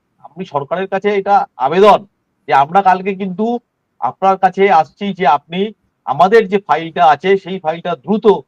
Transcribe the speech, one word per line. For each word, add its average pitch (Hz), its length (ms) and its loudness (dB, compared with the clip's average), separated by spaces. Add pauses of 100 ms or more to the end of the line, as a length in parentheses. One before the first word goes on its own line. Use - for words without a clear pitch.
(180)
আমি - 260 -18
সরকারের 170 440 -8
কাছে 196 280 -4
এটা 196 300 0 (100)
আবেদন 180 500 2 (400)
যে 147 80 -2
আমরা 160 280 2
কালকে 185 320 0
কিন্তু 202 440 -6 (400)
আপনার 190 400 -2
কাছে 190 320 2
আসছি 190 420 -2
যে 180 140 -2
আপনি 175 460 -2 (320)
আমাদের 190 440 2
যে 196 180 -2
ফাইলটা 165 400 -2
আছে 156 300 2
সেই 190 240 -8
ফাইলটা 170 340 -6
দ্রুত 196 320 -2 (220)